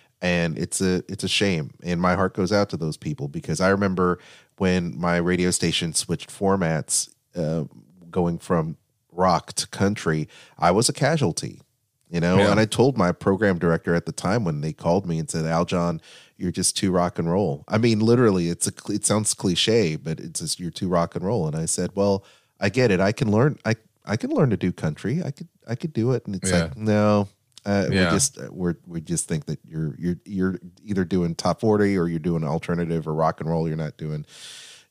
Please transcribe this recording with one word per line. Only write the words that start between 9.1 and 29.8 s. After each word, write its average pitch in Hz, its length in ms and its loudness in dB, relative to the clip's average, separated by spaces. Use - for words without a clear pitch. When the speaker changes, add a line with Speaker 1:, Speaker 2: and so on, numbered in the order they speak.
Speaker 1:
rock 87 380 0
to - 160 -6
country, 82 600 -2
I 85 140 4
was 107 160 4
a 135 60 -2
casualty, 131 680 -2
you 85 120 -2
know? 87 160 4
Speaker 2:
Yeah. 101 140 6
Speaker 1:
And 104 100 4
I 110 40 4
told 120 320 2
my 90 140 4
program 98 480 2
director 85 340 2
at 85 120 0
the 78 80 -6
time 104 320 0
when 76 160 -2
they 78 100 -2
called 85 340 0
me 82 140 -2
and 78 100 -6
said, 80 160 -4
"Al 82 200 0
John, 85 340 -2
you're 90 120 -4
just - 280 -2
too 98 140 0
rock 87 280 2
and 82 100 -2
roll." 85 380 0
I 107 100 0
mean, 113 220 4
literally, 110 480 4
it's 85 200 -2
a 95 40 -2
cl-, - 240 -6
it 101 100 -4
sounds 104 280 0
cliche, 95 640 2
but 78 240 -8
it's 82 180 -12
just, 80 220 -6
"You're 85 100 -6
too - 160 -4
rock 85 280 0
and 87 100 -4
roll." 98 200 0
And 78 120 -4
I 80 80 -4
said, 90 280 -2
"Well, 98 300 2
I 101 120 -2
get 127 200 4
it. 92 120 4
I 98 100 4
can 110 180 -2
learn, 120 360 4
I, 110 100 0
I - 100 -2
can 254 140 -4
learn 214 220 2
to 90 60 2
do 90 140 0
country. 92 500 -4
I 139 100 -6
could, - 180 -16
I 117 80 -6
could 160 160 -6
do 120 220 0
it." 113 120 -2
And 101 80 -6
it's 95 160 -4
Speaker 2:
Yeah. 87 140 4
Speaker 1:
like, 76 140 -6
"No, 104 500 4
uh, 101 240 2
we 98 80 2
Speaker 2:
Yeah. 90 140 4
Speaker 1:
just, - 260 0
uh, 64 120 -12
we're, - 280 -2
we 170 140 -8
just 160 260 -4
think 85 200 -4
that 151 200 -6
you're, 80 320 -4